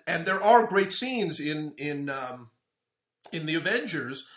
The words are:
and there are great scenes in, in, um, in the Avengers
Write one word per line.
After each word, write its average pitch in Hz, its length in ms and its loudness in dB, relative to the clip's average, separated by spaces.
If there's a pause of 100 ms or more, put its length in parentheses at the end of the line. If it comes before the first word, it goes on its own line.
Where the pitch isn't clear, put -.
and 170 180 -2
there 190 160 0
are 220 280 8
great 190 240 2
scenes 208 480 -2
in, 151 360 -4
in, 143 320 -6
um, 127 420 -8 (840)
in 160 140 -6
the 156 80 -2
Avengers 165 720 -4 (100)